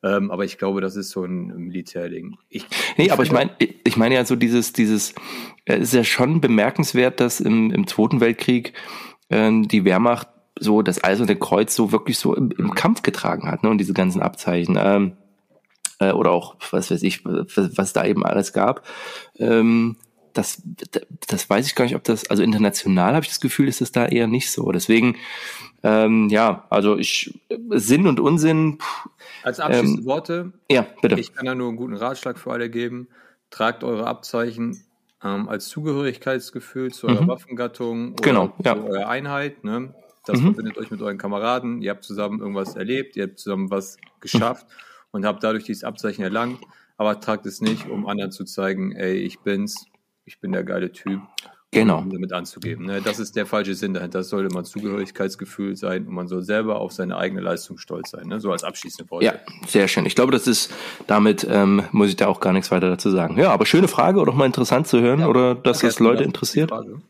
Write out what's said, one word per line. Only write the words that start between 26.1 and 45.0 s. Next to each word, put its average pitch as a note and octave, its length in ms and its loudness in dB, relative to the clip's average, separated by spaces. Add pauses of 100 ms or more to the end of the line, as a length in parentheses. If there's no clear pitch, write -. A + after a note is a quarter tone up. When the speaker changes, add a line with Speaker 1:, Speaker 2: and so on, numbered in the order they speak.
Speaker 2:
ja, G#2+ 420 2
also G#2 260 4
ich, - 440 -4 (300)
Sinn C3 360 4
und C#3+ 140 4
Unsinn, D#3 580 2
pff, - 300 -10 (340)
Speaker 1:
Als B2+ 160 -6
abschließende C3 440 2
Speaker 2:
ähm, A#2 40 -8
Speaker 1:
Worte, E3+ 460 -4 (180)
Speaker 2:
ja, B2 160 4 (160)
bitte. A2+ 160 4
Speaker 1:
ich - 160 -8
kann B2+ 120 -8
da C3 100 -2
nur B2 120 -4
einen A2+ 80 -8
guten A#2+ 200 -8
Ratschlag B2 420 -8
für A#2 140 -10
alle A#2 180 -4
geben. A#2+ 380 -8 (420)
Tragt A#2 320 -2
eure A#2 240 -4
Abzeichen, A#2 760 -6 (400)
ähm, G2 240 -4
als G#2 200 -8
Zugehörigkeitsgefühl C3 1200 -6
zu - 160 -6
eurer A#2+ 140 4
Speaker 2:
Mhm. E3+ 60 4
Speaker 1:
Waffengattung A#2+ 840 -6
oder - 100 -8
Speaker 2:
Genau, G2+ 300 4 (120)
ja. A#2+ 120 4
Speaker 1:
zu G#2+ 80 -8
eurer G2+ 240 -4
Einheit, C#3+ 560 -6
ne? B2 300 -8 (320)
Das B2 140 0
Speaker 2:
Mhm. C3+ 40 2 (100)
Speaker 1:
verbindet A2 240 -8
euch A2 120 -10
mit G#2+ 100 -10
euren G2+ 180 -6
Kameraden, A#2 640 -4
ihr G2 80 -4
habt G2+ 140 -10
zusammen G#2 360 -6
irgendwas G2 360 -6
erlebt, B2+ 400 -6
ihr G2+ 80 -4
habt G2 140 -12
zusammen G2 320 -6
was G2 260 -6 (240)
geschafft B2 480 -2
Speaker 2:
Mhm. - 60 -20 (380)